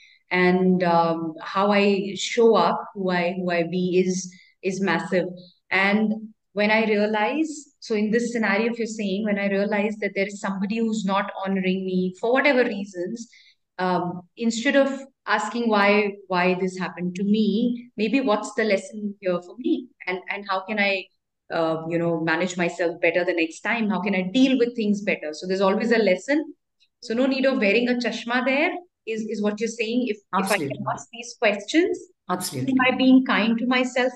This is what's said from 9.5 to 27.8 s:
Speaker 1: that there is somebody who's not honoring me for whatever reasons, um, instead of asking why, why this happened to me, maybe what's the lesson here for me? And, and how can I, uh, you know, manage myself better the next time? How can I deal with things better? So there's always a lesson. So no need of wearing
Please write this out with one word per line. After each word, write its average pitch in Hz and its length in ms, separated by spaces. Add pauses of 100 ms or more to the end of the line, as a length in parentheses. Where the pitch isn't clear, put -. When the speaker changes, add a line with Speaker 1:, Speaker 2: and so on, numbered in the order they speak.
Speaker 1:
that 196 140
there 196 120
is 202 140
somebody 202 380
who's 220 260
not 196 260 (140)
honoring 190 420
me 185 340
for 233 120
whatever 262 320
reasons, 202 640 (500)
um, 175 440 (140)
instead 233 400
of 277 160 (340)
asking 220 420
why, 202 440 (140)
why 180 340
this 185 160
happened 180 380
to 196 100
me, 214 720
maybe 220 240
what's 214 340
the 220 100
lesson 208 560
here 180 200
for - 180
me? - 280 (200)
And, 185 120 (120)
and 202 180
how 190 160
can 214 160
I, 196 240 (460)
uh, 160 380
you 170 80
know, 170 240
manage 165 360
myself 170 440
better 175 240
the 180 80
next 165 280
time? 220 280
How 180 120
can 196 140
I 185 80 (120)
deal 262 240
with 240 160
things 208 280
better? 156 300
So 180 140
there's 190 140
always 214 320
a 226 60
lesson. 226 560 (480)
So 220 120
no 254 120
need 269 200
of 254 120
wearing 214 300